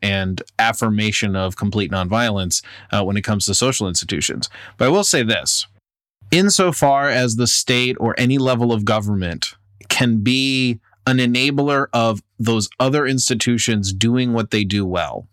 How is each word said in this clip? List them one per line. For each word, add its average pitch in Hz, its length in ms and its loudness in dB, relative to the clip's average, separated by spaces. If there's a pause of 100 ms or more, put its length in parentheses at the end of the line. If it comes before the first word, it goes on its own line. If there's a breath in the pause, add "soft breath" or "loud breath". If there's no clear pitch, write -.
and 95 400 -2 (160)
affirmation 107 800 0
of 95 200 -4
complete 101 340 -2
nonviolence, 95 720 -2 (300 loud breath)
uh, 101 100 2
when 98 140 -2
it 104 80 -4
comes 104 220 -2
to 101 80 -2
social 117 340 0
institutions. - 600 -4 (260 loud breath)
But 127 120 2
I - 20 4
will 196 140 4
say 147 180 2
this, 107 440 -2 (640)
insofar 160 800 2
as 123 280 2
the 120 100 2
state 123 520 0
or 117 200 0
any 123 180 2
level 123 360 2
of 107 120 0
government 101 720 -2 (340)
can 117 300 0
be 127 640 0 (260 soft breath)
an 127 100 2
enabler 139 800 2
of 113 280 0 (160)
those 113 300 0 (100)
other 135 280 2
institutions 117 880 0
doing 117 400 0
what 113 160 -2
they 107 140 0
do 98 200 -2
well 78 480 -4